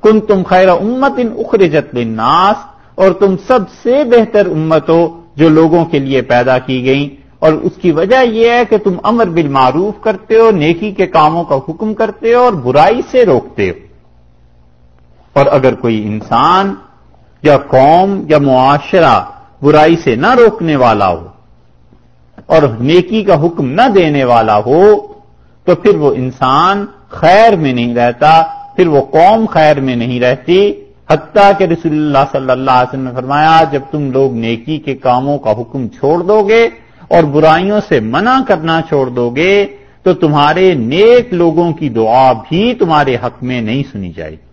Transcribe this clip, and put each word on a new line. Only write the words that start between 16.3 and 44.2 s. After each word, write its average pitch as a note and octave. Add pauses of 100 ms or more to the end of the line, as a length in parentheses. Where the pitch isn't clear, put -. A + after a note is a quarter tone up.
یا D3
قوم F3
یا D3+
معاشرہ C#3 (420)
برائی D3+
سے C3+
نہ F#3+
روکنے F#3+
والا A2
ہو E2+ (1160)
اور D#3 (180)
نیکی F3
کا E3+
حکم D#3+
نہ G#3+
دینے D3+
والا A2+
ہو B2+ (840)
تو F3+
پھر F3
وہ D3
انسان C#3 (220)
خیر G#3
میں D3
نہیں A#2+
رہتا، B2 (340)
پھر F3+
وہ D3
قوم G3+
خیر D3+
میں C3
نہیں A#2+
رہتی۔ E3+ (380)
حتیٰ G3
کہ F#3+
رسول E3
اللہ D3
صلی C3+
اللہ C3
علیہ B2+
وسلم C3+
نے B2+
فرمایا، D3+
جب C#3+ (100)
تم D3
لوگ C3
نیکی A#2
کے C3+
کاموں C3
کا C#3
حکم A#2+
چھوڑ D3+
دو G3+
گے A3+ (400)
اور E3+
برائیوں D#3+
سے C#3
منع F3 (100)
کرنا E3
چھوڑ C3+
دو B2
گے F#3+ (360)
تو F3+
تمہارے D#3
نیک G3
لوگوں E3+
کی D3+
دعا A#2
بھی F3
تمہارے D3
حق A#2
میں B2
نہیں A#2 (100)
سنی F#2
جائے D#2+